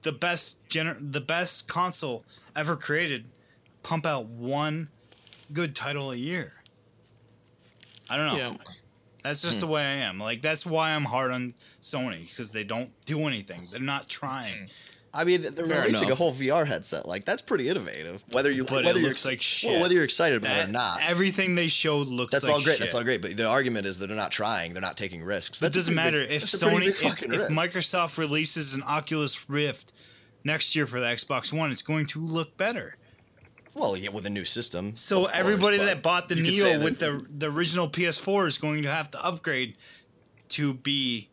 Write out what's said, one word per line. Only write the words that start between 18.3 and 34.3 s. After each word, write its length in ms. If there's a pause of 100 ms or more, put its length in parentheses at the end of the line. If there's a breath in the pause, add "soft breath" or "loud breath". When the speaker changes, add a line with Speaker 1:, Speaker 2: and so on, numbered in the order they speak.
Speaker 3:
Whether 200
you, 140
Speaker 1:
But 180
Speaker 3:
whether 160
Speaker 1:
it 20
Speaker 3:
you're 80
Speaker 1:
looks 120
Speaker 3:
ex-, 40
Speaker 1:
like 160
shit. 300
Speaker 3:
well, 100
whether 140
you're 80
excited 340
about 200
it 60
or 40
Speaker 1:
That, 60
Speaker 3:
not. 280
Speaker 1:
everything 540
they 140
showed 400
looks 240
Speaker 3:
That's 100
Speaker 1:
like 100
Speaker 3:
all 80
great. 120
Speaker 1:
shit. 80
Speaker 3:
That's 140
all 80
great. 180
But 160
the 100
argument 400
is 120
that 80
they're 100
not 160
trying. 400
They're 80
not 160
taking 260
risks. 360
Speaker 1:
It 20
Speaker 3:
That's 160
a 20
Speaker 1:
doesn't 160
Speaker 3:
pretty 160
Speaker 1:
matter 160
Speaker 3:
big, 40
Speaker 1:
if 120
Speaker 3:
that's 180
a 40
pretty 120
Speaker 1:
Sony, 40
Speaker 3:
big 100
Speaker 1:
if, 80
Speaker 3:
fucking 340
Speaker 1:
if 60
Speaker 3:
risk. 120
Speaker 1:
Microsoft 680
releases 560
an 100
Oculus 680
Rift 440 (500 soft breath)
next 320
year 100
for 140
the 80
Xbox 460
One, 180
it's 100
going 260
to 120
look 380
better. 400 (760 soft breath)
Speaker 3:
Well, 240
yeah, 120
with 160
a 40
new 160